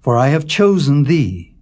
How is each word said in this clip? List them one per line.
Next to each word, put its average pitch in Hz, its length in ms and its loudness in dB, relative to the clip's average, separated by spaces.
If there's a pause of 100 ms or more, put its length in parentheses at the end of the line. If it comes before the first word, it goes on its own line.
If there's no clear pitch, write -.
for 120 160 -2
I 127 140 2
have 151 180 -2
chosen 156 560 2
thee 107 580 -4